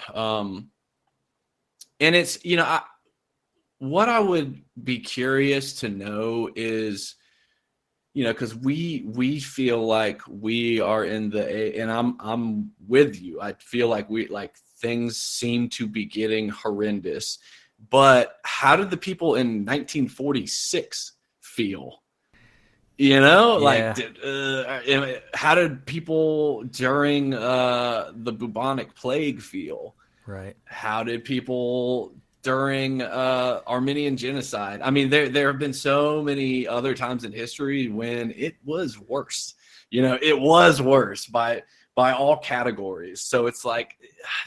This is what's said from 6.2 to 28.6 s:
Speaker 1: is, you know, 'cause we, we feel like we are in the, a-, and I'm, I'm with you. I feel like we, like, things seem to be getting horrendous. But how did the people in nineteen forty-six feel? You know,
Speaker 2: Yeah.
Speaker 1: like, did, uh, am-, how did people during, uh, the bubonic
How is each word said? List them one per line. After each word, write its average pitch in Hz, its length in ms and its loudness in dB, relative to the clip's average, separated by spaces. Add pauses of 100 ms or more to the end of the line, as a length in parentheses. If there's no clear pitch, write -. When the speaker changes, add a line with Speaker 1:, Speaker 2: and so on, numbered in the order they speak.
Speaker 1:
is, 110 600 -4 (1000)
you 139 80 -2
know, 113 100 0
'cause 110 200 -6
we, 143 540 -4
we 127 320 -2
feel 127 440 -2
like 110 440 0
we 113 520 -2
are 107 240 2
in 107 280 -4
the, 104 180 -2
a-, 107 320 -4
and 113 100 -4
I'm, 120 280 0
I'm 107 520 -4 (160)
with 127 320 4
you. 87 220 -14
I 101 120 -8
feel 120 340 -2
like 107 200 -2
we, 107 200 -4
like, 101 280 -10 (220)
things 117 400 -4
seem 120 520 -2
to 117 180 -6
be 104 180 -6
getting 110 440 -2
horrendous. 104 880 -4 (500)
But 131 540 8
how 139 320 4
did 196 160 0
the 175 60 -2
people 170 360 0
in 113 320 0
nineteen 135 420 -2
forty-six - 1040 -4 (280)
feel? - 640 -8 (960)
You 139 200 8
know, 190 380 8
Speaker 2:
Yeah. 151 80 4
Speaker 1:
like, 113 300 4
did, 110 280 -8
uh, 135 640 -4
am-, 135 340 0 (140)
how 151 220 2
did 156 320 0
people 156 800 -2
during, 139 680 0
uh, 120 840 0
the 117 160 -6
bubonic 117 640 -4